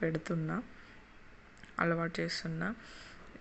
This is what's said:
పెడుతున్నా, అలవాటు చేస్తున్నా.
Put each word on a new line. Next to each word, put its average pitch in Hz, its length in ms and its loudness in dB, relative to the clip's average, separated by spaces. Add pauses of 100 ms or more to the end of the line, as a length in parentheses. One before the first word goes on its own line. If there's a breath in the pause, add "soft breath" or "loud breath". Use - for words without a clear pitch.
పెడుతున్నా, 160 600 4 (1160 loud breath)
అలవాటు 170 420 4
చేస్తున్నా. 165 540 0 (640 loud breath)